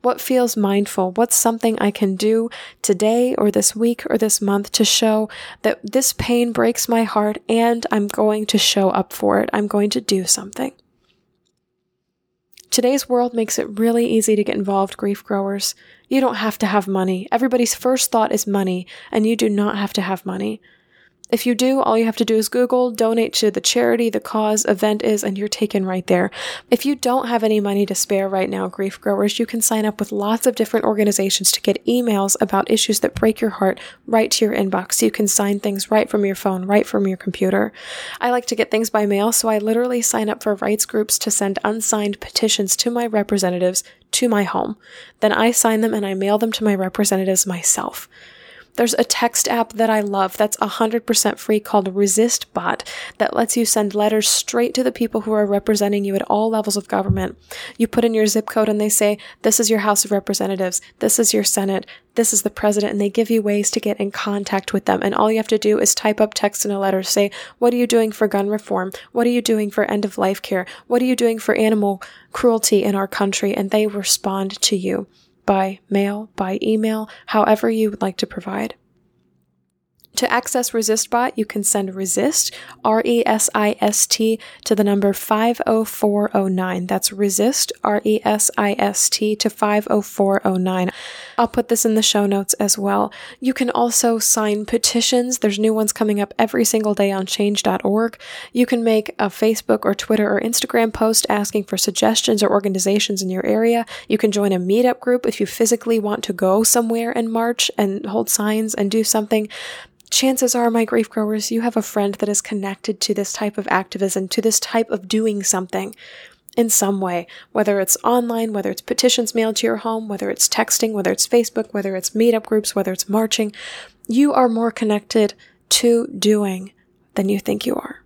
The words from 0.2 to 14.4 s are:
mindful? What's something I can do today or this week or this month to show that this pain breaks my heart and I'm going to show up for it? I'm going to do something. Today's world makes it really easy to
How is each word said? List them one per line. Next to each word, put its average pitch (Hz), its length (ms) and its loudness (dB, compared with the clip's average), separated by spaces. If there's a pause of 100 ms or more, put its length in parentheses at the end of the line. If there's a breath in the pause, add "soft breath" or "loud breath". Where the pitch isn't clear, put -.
mindful? 196 560 0
What's 233 240 2
something 226 420 0
I 202 100 2
can 196 280 0
do 226 320 2 (320 loud breath)
today 220 540 2
or 208 140 2
this 208 240 2
week 233 360 0
or 220 80 2
this 214 240 0
month 202 320 0
to 226 100 2
show 214 460 2 (320 loud breath)
that - 180 0 (100)
this 262 220 2
pain 240 400 0
breaks 233 380 0
my 226 160 4
heart 214 320 0 (100)
and 233 460 2
I'm 208 160 0
going 214 380 0
to - 100 2
show 196 320 4
up - 240 -2
for 202 260 2
it? - 140 -2
I'm 208 140 0
going 208 240 2
to 247 100 -2
do 190 240 0
something. 208 480 -4 (2000)
Today's 254 360 0
world 247 260 0
makes 226 240 -2
it 214 220 -6
really 233 260 2
easy 220 300 2
to 208 80 2